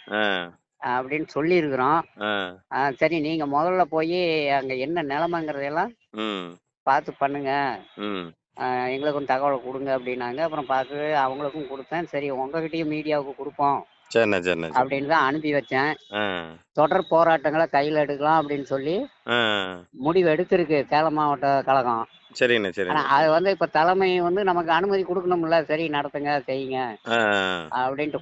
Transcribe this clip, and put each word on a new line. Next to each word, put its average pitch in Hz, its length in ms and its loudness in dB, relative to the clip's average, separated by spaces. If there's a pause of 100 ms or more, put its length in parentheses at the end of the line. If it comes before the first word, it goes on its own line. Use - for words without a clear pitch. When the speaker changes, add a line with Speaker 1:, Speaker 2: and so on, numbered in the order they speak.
(120)
Speaker 1:
ஆ. 98 380 0 (360)
Speaker 2:
அப்படின்னு 131 480 -2
சொல்லியிருக்கிறோம். 151 680 2 (180)
Speaker 1:
ஆ. 101 320 -2 (200)
Speaker 2:
ஆ, 135 180 0
சரி, 160 300 0
நீங்க 151 260 -2
முதல்ல 165 360 2
போயி 160 640 0
அங்க 135 260 0
என்ன 151 280 -4
நிலைமைங்கிறதெல்லாம் 151 880 -4 (220)
Speaker 1:
ம். 101 440 -6 (280)
Speaker 2:
பார்த்து 143 360 0
பண்ணுங்க. 139 600 -2 (140)
Speaker 1:
ம். 98 360 -6 (280)
Speaker 2:
ஆ, 127 280 -2
எங்களுக்கும் 143 380 -2
தகவல் 131 400 0
கொடுங்க 131 340 -4
அப்படின்னாங்க. 123 380 -6
அப்புறம் 151 300 -4
பார்த்து 131 300 -2
அவங்களுக்கும் 143 720 -2
கொடுத்தேன். 135 340 -6
சரி, 143 280 -4
உங்ககிட்டயும் 156 580 -4
மீடியாவுக்கு 147 460 -2
கொடுப்போம் 139 500 -2 (280)
Speaker 1:
சரிண்ணே, 110 240 4
சரிண்ணே, 85 320 0
சரி. - 0 -
Speaker 2:
அப்படின்னு 135 360 0
தான் 156 180 4
அனுப்பி 151 300 0
வச்சேன். 139 400 0 (180)
Speaker 1:
ஆ. 101 300 -2 (300)
Speaker 2:
தொடர் 156 360 2
போராட்டங்களை 160 640 4
கையில 147 220 2
எடுக்கலாம் 147 540 2
அப்படின்னு 143 140 -2
சொல்லி 147 460 -4 (200)
Speaker 1:
ஆ. 113 360 2 (260)
Speaker 2:
முடிவு 170 400 2
எடுத்திருக்கு 156 560 2
சேலம் 151 280 2
மாவட்ட 139 520 2
கழகம். 120 420 2 (320)
Speaker 1:
சரிங்கண்ணே, 117 360 2
சரிண்ணே. 95 120 0
Speaker 2:
ஆனா 147 180 0
அது 143 240 4
வந்து 165 200 4
இப்ப 175 160 0
தலைமை 180 540 2
வந்து 180 240 0
நமக்கு 175 280 2
அனுமதி 190 320 2
கொடுக்கணும்ல, 175 580 2
"சரி 156 260 -2
நடத்துங்க, 147 580 -2
செய்யுங்க" 131 500 -4 (120)
Speaker 1:
ஆ. 104 800 2
Speaker 2:
அப்படின்ட்டு 143 340 -4